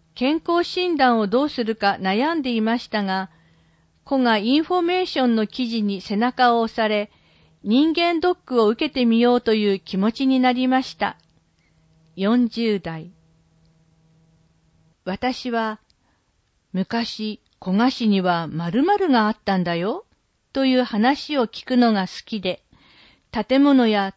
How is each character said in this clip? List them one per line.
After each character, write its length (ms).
健 320
康 180
診 340
断 220
を 80
ど 160
う 60
す 140
る 140
か 240
悩 320
ん 80
で 100
い 80
ま 180
し 120
た 140
が、 260
子 140
が 220
イ 180
ン 60
フ 160
ォ 20
メ 220
ー 20
シ 160
ョ 60
ン 80
の 120
記 200
事 160
に 180
背 160
中 380
を 40
押 160
さ 140
れ、 220
人 300
間 260
ド 120
ッ 40
ク 260
を 60
受 220
け 40
て 120
み 160
よ 140
う 60
と 120
い 220
う 40
気 160
持 160
ち 160
に 140
な 100
り 160
ま 140
し 160
た。 200
四 340
十 320
代。 320
私 440
は、 300
昔、 680
古 140
河 120
市 200
に 100
は 280
〇 360
〇 260
が 180
あ 20
っ 100
た 180
ん 60
だ 140
よ、 280
と 140
い 120
う 60
話 540
を 100
聞 180
く 120
の 160
が 80
好 240
き 160
で、 220
建 320
物 240
や 300